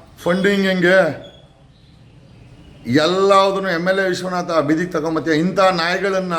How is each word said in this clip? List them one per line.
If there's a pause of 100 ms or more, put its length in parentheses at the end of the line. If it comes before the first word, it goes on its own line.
(240)
ಫಂಡಿಂಗ್
ಹೆಂಗೆ, (1600)
ಎಲ್ಲದನ್ನು
ಎಮ್
ಎಲ್
ಎ
ವಿಶ್ವನಾಥ
ಬೀದಿಗೆ
ತಗೊಂಬತ್ತೀಯ.
ಇಂಥ
ನಾಯಿಗಳನ್ನ